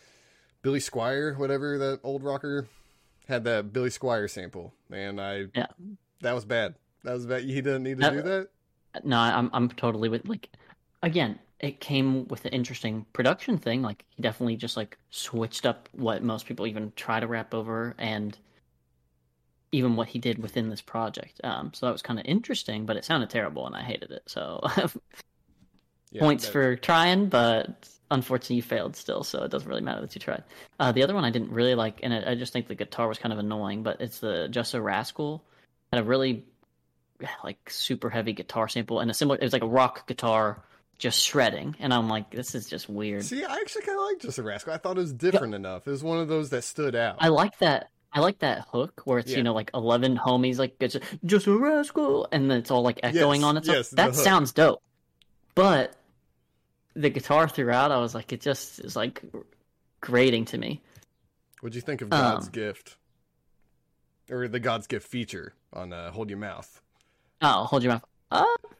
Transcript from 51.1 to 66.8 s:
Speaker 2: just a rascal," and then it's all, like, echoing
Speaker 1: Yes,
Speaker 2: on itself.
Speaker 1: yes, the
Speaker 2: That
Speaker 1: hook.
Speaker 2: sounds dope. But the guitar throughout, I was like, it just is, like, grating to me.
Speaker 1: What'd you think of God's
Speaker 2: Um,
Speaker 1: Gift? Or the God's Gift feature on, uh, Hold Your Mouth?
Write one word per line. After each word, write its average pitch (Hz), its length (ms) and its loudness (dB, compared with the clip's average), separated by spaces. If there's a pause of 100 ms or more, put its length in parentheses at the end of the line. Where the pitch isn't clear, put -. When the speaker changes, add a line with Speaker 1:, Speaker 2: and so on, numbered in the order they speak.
Speaker 2:
just 196 220 4
a 202 100 6
rascal," 294 760 2
and 135 180 2
then 123 100 4
it's 117 120 -4
all, 123 120 6
like, 120 200 2
echoing 143 400 4
Speaker 1:
Yes, - 0 -
Speaker 2:
on 147 140 4
itself. 156 220 2
Speaker 1:
yes, 120 160 -6
the - 0 -
Speaker 2:
That 156 180 4
Speaker 1:
hook. - 20 0
Speaker 2:
sounds 147 380 6
dope. 151 280 6 (760)
But 180 400 6 (1000)
the 147 140 4
guitar 151 380 4
throughout, 131 440 2
I 131 80 2
was 117 160 -2
like, 113 180 -10
it 107 80 -8
just - 380 -4
is, - 160 -10
like, 113 280 -4 (760)
grating 123 440 4
to 120 120 -8
me. 120 240 -6 (800)
Speaker 1:
What'd 117 160 -10
you 120 60 -10
think 135 200 -6
of 120 140 0
God's 120 320 2
Speaker 2:
Um, - 20 -14
Speaker 1:
Gift? - 480 -10 (1300)
Or 123 180 -2
the 117 140 -2
God's 113 260 -2
Gift - 180 -4
feature 104 480 -8 (200)
on, 90 180 -10
uh, 85 200 -10
Hold 107 180 -8
Your 101 100 -8
Mouth? 95 420 -12 (600)